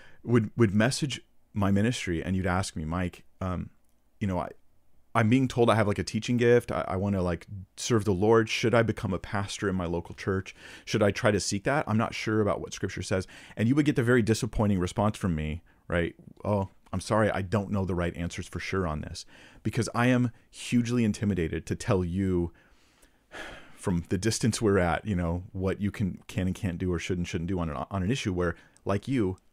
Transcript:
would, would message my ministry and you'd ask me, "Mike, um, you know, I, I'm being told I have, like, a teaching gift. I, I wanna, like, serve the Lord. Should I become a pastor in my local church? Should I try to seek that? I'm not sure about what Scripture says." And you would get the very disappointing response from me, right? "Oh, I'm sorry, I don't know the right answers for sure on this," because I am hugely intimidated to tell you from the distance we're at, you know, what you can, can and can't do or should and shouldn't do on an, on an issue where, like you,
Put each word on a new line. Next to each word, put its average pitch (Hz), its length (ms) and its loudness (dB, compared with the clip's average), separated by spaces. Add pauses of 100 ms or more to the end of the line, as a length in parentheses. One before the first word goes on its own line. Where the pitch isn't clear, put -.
(220)
would, 117 360 2
would 107 160 4
message 120 480 0 (320)
my 101 160 2
ministry 98 520 0
and 92 140 -2
you'd 92 100 0
ask 92 300 -2
me, 82 80 -6
"Mike, 87 400 -4 (160)
um, 87 300 -6 (480)
you 110 80 -4
know, 92 140 -2
I, - 100 -6 (640)
I'm 110 160 4
being 131 180 4
told 117 220 4
I 104 40 8
have, 107 140 4
like, 101 100 0
a 92 60 0
teaching 120 320 -2
gift. 120 340 6
I, 80 160 -2
I 92 100 -2
wanna, 95 260 0
like, 87 240 -2 (320)
serve 110 260 2
the 104 80 2
Lord. 110 380 4
Should 117 240 0
I 117 80 6
become 104 320 -2
a 85 40 0
pastor - 480 -6
in 92 80 0
my 90 120 -2
local 85 280 -6
church? - 400 -4 (300)
Should 104 180 0
I 101 100 6
try - 180 2
to 98 100 2
seek - 240 -4
that? 143 240 0
I'm 107 80 0
not 110 180 0
sure 110 280 0
about 95 180 0
what - 140 -10
Scripture 92 280 -6
says." 92 240 -2 (300)
And 113 140 2
you 135 40 4
would 147 120 4
get 147 100 2
the 131 60 4
very 123 180 6
disappointing 107 580 2
response 101 380 0
from 90 180 -2
me, 78 280 -4 (260)
right? 85 260 0 (300)
"Oh, 98 240 0 (240)
I'm 90 80 -2
sorry, 107 300 2
I 95 120 -2
don't 98 280 -2
know 101 140 0
the 92 100 -2
right 87 220 -2
answers 85 320 -6
for 82 120 -8
sure 95 260 -2
on 76 140 -4
this," - 240 -10 (380)
because 110 320 -2
I 120 120 2
am 123 260 4 (180)
hugely 120 540 0
intimidated 87 640 0
to 92 80 -4
tell 95 300 0
you 90 480 0 (1200)
from 87 340 -2
the 95 100 0
distance 110 420 -2
we're 101 180 4
at, 85 280 0
you 101 100 -2
know, 90 360 -2
what 95 280 -2
you 101 100 -2
can, 92 360 -4
can 92 200 -4
and 92 80 0
can't 87 240 -6
do 90 140 -2
or 82 60 0
should 90 200 -4
and 87 80 -2
shouldn't 87 220 -4
do 95 100 -2
on 82 120 -2
an, 69 200 -6
on 98 120 -2
an 90 80 0
issue 123 220 -2
where, 87 220 0 (300)
like 98 240 -2
you, 104 300 0 (140)